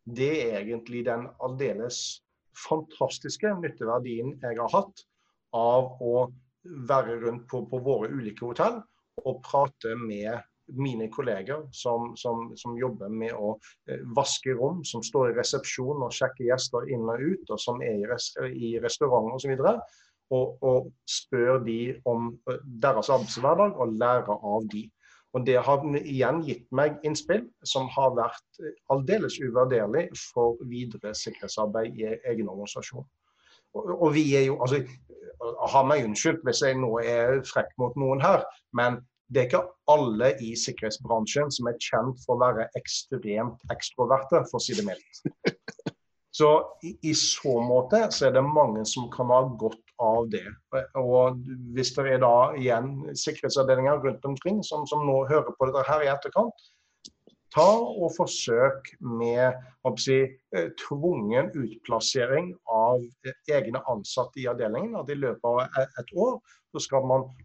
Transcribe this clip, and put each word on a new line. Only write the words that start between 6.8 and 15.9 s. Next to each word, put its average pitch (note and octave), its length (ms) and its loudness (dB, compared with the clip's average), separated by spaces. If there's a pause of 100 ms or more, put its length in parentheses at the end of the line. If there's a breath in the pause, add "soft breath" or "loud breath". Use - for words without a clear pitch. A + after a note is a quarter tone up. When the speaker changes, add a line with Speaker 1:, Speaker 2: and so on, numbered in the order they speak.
Speaker 1:
rundt A#2+ 280 -4
på, B2 180 -6
på B2+ 160 -6
våre B2 280 0
ulike A#2+ 360 -8
hotell G#3 340 0 (380)
og B2+ 240 -6
prate C#3 540 0
med A2 440 -6 (280)
mine B2+ 420 -4
kolleger B2 600 -6
som, A#2+ 440 -4
som, A#2 400 -6
som A#2+ 240 -10
jobber G#2+ 320 -6
med A2+ 240 -6
å, G#2+ 220 -4 (320 loud breath)
eh, - 180 -8
vaske C3 480 -2
rom, D3 300 -2
som A#2 180 -8
står B2+ 280 0
i G#2+ 60 -2
resepsjonen C3 720 -4